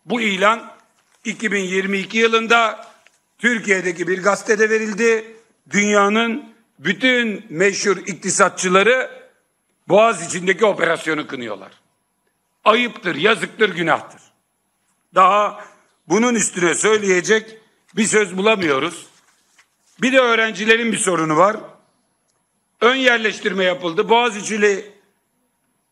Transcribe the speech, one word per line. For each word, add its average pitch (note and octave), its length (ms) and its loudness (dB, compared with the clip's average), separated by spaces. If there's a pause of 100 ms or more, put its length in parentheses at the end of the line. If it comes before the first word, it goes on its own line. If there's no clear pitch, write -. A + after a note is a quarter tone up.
Bu A3+ 160 -4
ilan G#3+ 520 0 (520)
iki G#3+ 280 -6
bin G3+ 100 -2
yirmi F#3+ 360 -2
iki G3 200 -6
yılında A3+ 720 0 (500)
Türkiye'deki F#3 680 -2
bir F#3 140 -4
gazetede G#3 480 0
verildi. A3 640 -2 (340)
Dünyanın G#3 840 0 (240)
bütün A3 720 -2
meşhur F#3 480 0
iktisatçıları F#3+ 1120 0 (800)
Boğaz F#3+ 380 2
içindeki F3+ 380 -2
operasyonu D#3+ 640 -2
kınıyorlar. G#2+ 460 -12 (920)
Ayıptır, A3 500 0
yazıktır, F#3+ 540 0
günahtır. E3 540 -2 (920)
Daha F#3+ 500 2 (440)
bunun A#3 260 2
üstüne F3 400 0
söyleyecek G3+ 840 0 (400)
bir G#3+ 80 0
söz F#3+ 320 0
bulamıyoruz. F3 720 0 (960)
Bir B3+ 100 0
de C4+ 60 6
öğrencilerin A3 720 2
bir G3 60 -4
sorunu D#3+ 380 0
var. G3 200 4 (1200)
Ön B3 160 2
yerleştirme A3 680 0
yapıldı. F3+ 440 -2
Boğaziçi'li G#3 840 0 (1000)